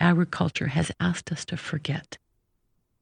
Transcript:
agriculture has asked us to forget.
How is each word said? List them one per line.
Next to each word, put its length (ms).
agriculture 680
has 320
asked 320
us 140
to 100
forget. 640